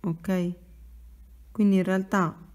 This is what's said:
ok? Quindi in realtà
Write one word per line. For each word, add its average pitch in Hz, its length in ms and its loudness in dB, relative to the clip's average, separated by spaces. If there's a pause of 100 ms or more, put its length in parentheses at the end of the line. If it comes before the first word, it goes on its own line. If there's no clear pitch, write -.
ok? 175 500 -4 (960)
Quindi 202 280 2
in 185 60 2
realtà 190 540 0 (180)